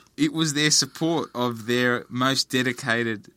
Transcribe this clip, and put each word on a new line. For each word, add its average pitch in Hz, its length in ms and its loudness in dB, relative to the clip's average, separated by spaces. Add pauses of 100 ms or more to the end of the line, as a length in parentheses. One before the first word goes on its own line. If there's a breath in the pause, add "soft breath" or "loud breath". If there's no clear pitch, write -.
(180)
It 147 160 2
was 160 200 0
their 151 160 2
support 156 640 0
of 120 320 -2
their 123 440 2
most 131 420 -2
dedicated 120 840 -2